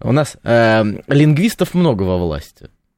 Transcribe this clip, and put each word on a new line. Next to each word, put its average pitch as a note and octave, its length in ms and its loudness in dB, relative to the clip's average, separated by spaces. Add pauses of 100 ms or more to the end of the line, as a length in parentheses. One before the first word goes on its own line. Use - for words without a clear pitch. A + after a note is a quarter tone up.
у A2+ 100 -4
нас, C#3+ 320 -2
э, A2+ 400 2 (240)
лингвистов D3+ 680 0
много D3 300 0
во F#2 140 -2
власти, E2 520 -8 (280)